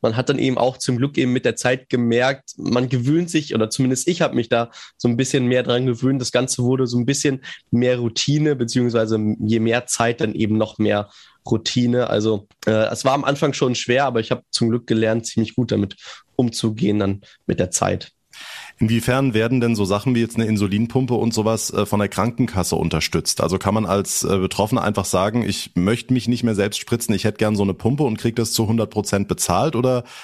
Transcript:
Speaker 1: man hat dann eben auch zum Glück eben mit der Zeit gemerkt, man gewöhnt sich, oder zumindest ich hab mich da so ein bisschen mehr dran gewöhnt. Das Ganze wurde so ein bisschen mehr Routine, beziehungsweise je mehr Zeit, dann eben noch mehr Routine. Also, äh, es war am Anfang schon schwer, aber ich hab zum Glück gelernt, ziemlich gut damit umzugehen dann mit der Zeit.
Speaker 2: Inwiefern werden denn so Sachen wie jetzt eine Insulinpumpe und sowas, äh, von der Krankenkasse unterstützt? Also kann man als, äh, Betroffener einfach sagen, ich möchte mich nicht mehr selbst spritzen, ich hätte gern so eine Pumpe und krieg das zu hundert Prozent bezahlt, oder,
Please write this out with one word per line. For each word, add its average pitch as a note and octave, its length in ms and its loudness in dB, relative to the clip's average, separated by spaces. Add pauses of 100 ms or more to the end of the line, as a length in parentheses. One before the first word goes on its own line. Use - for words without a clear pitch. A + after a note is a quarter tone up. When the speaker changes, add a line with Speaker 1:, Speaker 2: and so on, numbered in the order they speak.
Speaker 1:
man A2+ 140 0
hat B2 140 0
dann C#3 100 0
eben C3 180 0
auch B2+ 200 0
zum B2 200 -2
Glück C#3+ 200 -2
eben B2+ 160 2
mit B2+ 120 -2
der A#2 100 0
Zeit B2+ 340 -2
gemerkt, B2 680 0
man B2 320 0
gewöhnt C#3+ 400 2
sich, D#3 240 -2
oder A2+ 160 0
zumindest C3 380 0
ich F3 140 0
hab D3+ 120 2
mich B2 160 -2
da A#2 220 0 (260)
so - 100 0
ein A#2+ 100 2
bisschen C3 280 0
mehr B2 180 2
dran B2 220 0
gewöhnt. B2+ 360 0
Das A#2+ 100 -6
Ganze B2+ 320 0
wurde C3 240 2
so A#2+ 100 -2
ein A#2+ 80 0
bisschen C#3 360 0 (280)
mehr B2 300 2
Routine, C#3+ 560 0
beziehungsweise A#2 640 0 (200)
je A2 200 2
mehr A2+ 260 0
Zeit, A#2+ 360 0
dann G#2+ 120 0
eben G#2+ 240 0
noch G#2+ 200 -2
mehr G#2 320 0 (400)
Routine. A#2+ 600 0
Also, G#2+ 380 0 (180)
äh, A2 60 2
es A2 340 0
war C3+ 80 4
am C#3+ 100 0
Anfang D3 300 0
schon B2+ 220 0
schwer, C3 300 0
aber A#2+ 140 0
ich A2 120 -4
hab F#2+ 200 -2
zum A#2 180 0
Glück A#2 180 -2
gelernt, A2+ 380 2
ziemlich - 300 -2
gut A#2+ 160 -2
damit G2+ 240 0 (400)
umzugehen A2+ 640 0
dann G2 220 -2 (240)
mit - 140 -2
der F2+ 120 0
Zeit. G2 400 -2 (680)
Speaker 2:
Inwiefern A#2+ 540 2
werden A#2 260 2
denn A#2 160 2
so G2+ 100 0
Sachen G2+ 280 0
wie A#2 60 2
jetzt A2+ 160 -2
eine A2+ 100 0
Insulinpumpe A2 720 0
und A2+ 180 0
sowas, A2 400 0
äh, G2+ 140 0
von G#2 120 0
der G2 100 0
Krankenkasse G2+ 640 0
unterstützt? D#2+ 680 -2
Also E2+ 160 0
kann G2 160 0
man G#2+ 140 0
als, G2 360 -2
äh, G2 140 2
Betroffener G2+ 460 0
einfach G2 220 0
sagen, G#2+ 380 0
ich - 300 -6
möchte A2+ 400 0
mich A#2 140 0
nicht A#2 160 0
mehr A2+ 100 2
selbst G2+ 240 0
spritzen, - 380 -2
ich - 80 -2
hätte G#2+ 140 -2
gern G#2+ 180 2
so G2+ 80 2
eine G2 100 2
Pumpe C#3+ 300 0
und A2 140 0
krieg A#2 180 -2
das A2+ 160 -2
zu A2+ 160 0
hundert A2 240 0
Prozent G2+ 360 -2
bezahlt, F#2+ 480 0
oder, B2 280 0 (200)